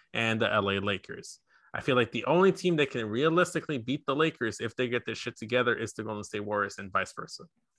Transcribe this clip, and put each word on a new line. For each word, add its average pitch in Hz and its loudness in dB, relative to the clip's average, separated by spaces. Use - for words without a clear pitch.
and 113 0
the 101 2
L 101 2
A 98 0
Lakers. - -6
I - -6
feel 131 2
like 120 4
the 113 -4
only 180 6
team 180 0
that 143 2
can 117 -4
realistically 160 2
beat 123 -4
the 135 0
Lakers 143 0
if 113 -6
they 127 0
get 120 -2
their 113 -6
shit - -8
together 120 2
is 107 -6
the 110 -8
Golden 104 -6
State 104 -8
Warriors 104 -2
and 98 -12
vice 95 -2
versa. - -12